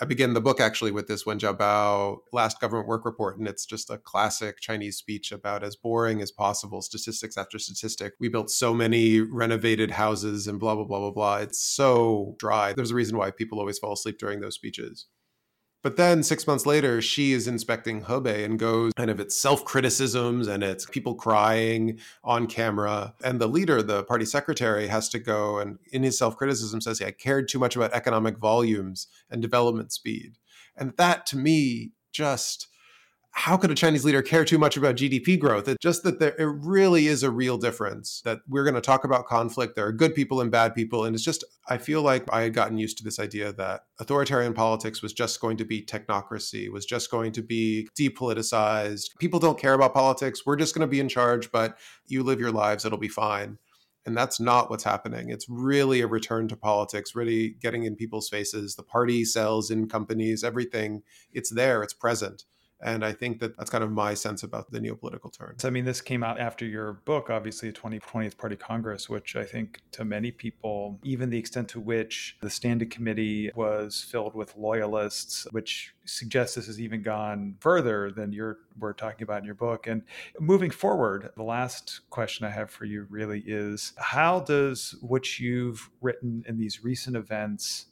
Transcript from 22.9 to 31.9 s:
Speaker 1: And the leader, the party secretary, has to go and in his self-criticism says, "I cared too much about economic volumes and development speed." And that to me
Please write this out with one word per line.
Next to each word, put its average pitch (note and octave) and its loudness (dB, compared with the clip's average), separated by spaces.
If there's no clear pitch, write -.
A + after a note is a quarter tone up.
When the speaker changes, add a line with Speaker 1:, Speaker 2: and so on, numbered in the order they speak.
Speaker 1:
And B2+ 0
the A2+ 2
leader, D3+ 4
the G2+ 0
party A2+ 0
secretary, A2 0
has A2 0
to A#2 -4
go G#2 0
and G2+ -6
in C3 0
his C3 2
self-criticism A2+ 0
says, A2+ -4
"I G2+ -4
cared C3+ 0
too C3+ -2
much B2 2
about A2+ 2
economic A2+ 0
volumes G#2+ 2
and A#2+ -6
development A#2 2
speed." - -8
And C3+ -6
that F3 4
to C#3 -4
me C3+ 2